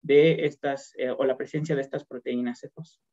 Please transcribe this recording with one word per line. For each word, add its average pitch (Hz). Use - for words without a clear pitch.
de 147
estas, 139
eh, 127
o 123
la 127
presencia 151
de 135
estas 139
proteínas 123
C 143
dos. -